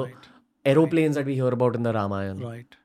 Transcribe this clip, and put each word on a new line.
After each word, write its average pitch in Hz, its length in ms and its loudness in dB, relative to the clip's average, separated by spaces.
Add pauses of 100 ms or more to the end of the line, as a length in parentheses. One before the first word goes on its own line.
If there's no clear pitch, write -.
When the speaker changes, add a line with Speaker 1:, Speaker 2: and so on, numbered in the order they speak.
Speaker 1:
Right. - 260 -14 (360)
Speaker 2:
aeroplanes 156 500 4
that 143 100 -2
we 139 100 -2
hear 131 120 0 (120)
about 123 160 2
in 117 80 -4
the 113 100 0
Ramayana. 98 520 -4
Speaker 1:
Right, 117 400 -16